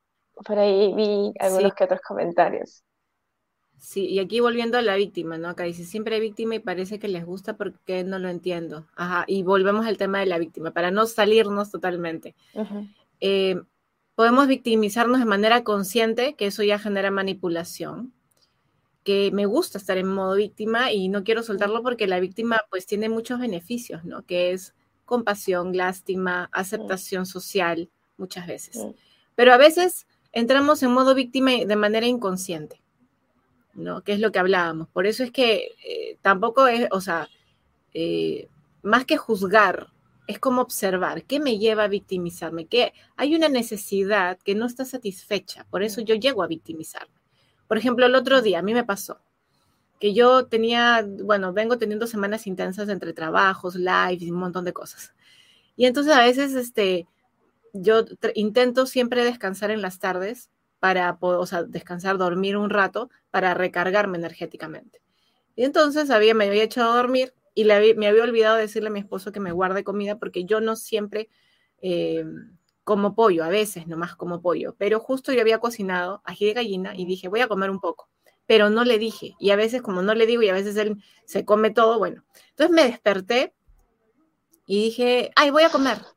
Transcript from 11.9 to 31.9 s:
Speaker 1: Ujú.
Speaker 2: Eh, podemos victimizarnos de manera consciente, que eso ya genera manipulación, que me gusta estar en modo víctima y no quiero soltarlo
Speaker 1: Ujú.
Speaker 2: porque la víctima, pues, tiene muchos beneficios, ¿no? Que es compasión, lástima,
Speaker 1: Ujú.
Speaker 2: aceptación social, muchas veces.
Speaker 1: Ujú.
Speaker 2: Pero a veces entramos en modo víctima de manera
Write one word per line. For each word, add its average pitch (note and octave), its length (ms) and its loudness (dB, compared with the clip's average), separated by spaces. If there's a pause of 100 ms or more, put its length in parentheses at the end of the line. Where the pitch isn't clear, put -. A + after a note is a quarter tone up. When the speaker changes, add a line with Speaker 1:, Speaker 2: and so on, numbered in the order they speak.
Speaker 1:
Ujú. G#3 340 -8 (340)
Speaker 2:
Eh, F#3+ 400 0 (540)
podemos B3 320 4
victimizarnos A#3 720 0
de A#3+ 60 2
manera A3 380 2
consciente, A3+ 720 -2
que G3+ 120 -4
eso G3+ 160 -4
ya G#3 160 2
genera G3 320 -2
manipulación, F#3 1000 -6 (880)
que G3 300 0
me G3+ 140 0
gusta B3+ 320 -2
estar G3 180 -4
en F#3 100 -2
modo F#3+ 280 -2
víctima A3 560 -2
y F#3+ 180 -2
no G3 140 -2
quiero A3+ 200 0
soltarlo G3+ 320 -2
Speaker 1:
Ujú. A#3 80 -4
Speaker 2:
porque A#3 240 -2
la F#3 120 0
víctima, A3 500 -2
pues, F#3 180 -8
tiene G#3+ 220 -4
muchos A#3 300 -4
beneficios, A3+ 680 -8
¿no? - 200 -14
Que F3+ 280 -2
es F#3 220 -12 (300)
compasión, G3 720 -2
lástima, F#3 760 -4
Speaker 1:
Ujú. F#3+ 100 -4
Speaker 2:
aceptación F#3+ 640 -8
social, F3+ 640 -4 (280)
muchas F#3 300 -12
veces. - 300 -14
Speaker 1:
Ujú. G#3+ 180 -12 (400)
Speaker 2:
Pero B3 180 8
a B3 40 10
veces D#4+ 500 6 (260)
entramos C#4 500 2
en B3 80 4
modo C4 240 6
víctima C4 360 0 (140)
de G3+ 100 2
manera G#3+ 320 2